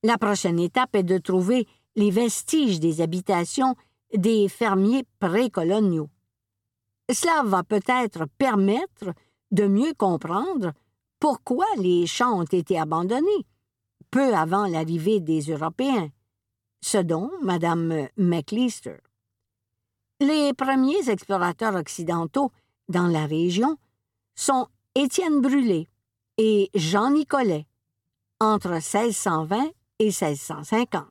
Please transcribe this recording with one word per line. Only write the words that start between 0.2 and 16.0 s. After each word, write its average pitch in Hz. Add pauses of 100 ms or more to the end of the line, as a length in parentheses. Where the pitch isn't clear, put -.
étape 220
est 196
de 180
trouver 185 (280)
les 208
vestiges 233
des 160
habitations 180 (380)
des 208
fermiers 214 (140)
précoloniaux. 185 (1000)
Cela 311
va 190
peut-être 214 (120)
permettre 214 (380)
de 208
mieux 226
comprendre 190 (460)
pourquoi 294 (120)
les 180
champs 240
ont 170
été 175
abandonnés, 202 (680)
peu 254
avant 180
l'arrivée 165
des 156
Européens, 165 (720)